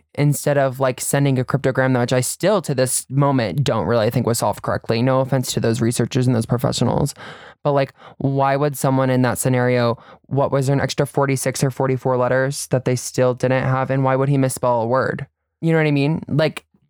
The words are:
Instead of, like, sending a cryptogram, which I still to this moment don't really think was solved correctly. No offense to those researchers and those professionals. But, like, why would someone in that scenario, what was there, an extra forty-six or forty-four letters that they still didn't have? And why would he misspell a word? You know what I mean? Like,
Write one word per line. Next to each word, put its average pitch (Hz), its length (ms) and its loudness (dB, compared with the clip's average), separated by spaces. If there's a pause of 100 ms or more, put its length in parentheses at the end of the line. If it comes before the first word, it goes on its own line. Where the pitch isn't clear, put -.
(140)
Instead 143 440 0
of, 135 220 0
like, 131 200 0
sending 139 380 0
a 127 60 0
cryptogram, 131 540 0
which 120 140 0
I 127 80 2
still 185 420 0
to 147 120 -4
this 127 340 0
moment 135 540 0
don't 113 240 0
really 113 240 2
think 120 160 0
was 113 140 0
solved 104 220 -2
correctly. 113 380 -2
No 131 200 2
offense 131 320 -2
to 131 80 -2
those 117 200 0
researchers 123 460 0
and 127 80 2
those 113 100 0
professionals. 123 720 0 (480)
But, 147 100 -2
like, 139 200 0 (240)
why 135 400 0
would 143 200 -2
someone 135 340 0
in 127 120 2
that 123 160 0
scenario, 123 580 0 (300)
what 131 240 0
was 135 160 0
there, 139 80 2
an 135 60 2
extra 139 260 -2
forty-six 135 560 -2
or 139 80 2
forty-four 131 460 -2
letters 131 520 0
that 127 160 0
they 127 120 0
still 127 360 0
didn't 127 300 0
have? 131 280 0
And 135 120 0
why 131 140 2
would 135 120 0
he 143 100 2
misspell 123 420 0
a 113 60 -2
word? 127 420 -2 (320)
You 165 100 0
know 160 80 4
what 156 80 2
I 151 60 2
mean? 143 340 0
Like, - 400 -2 (240)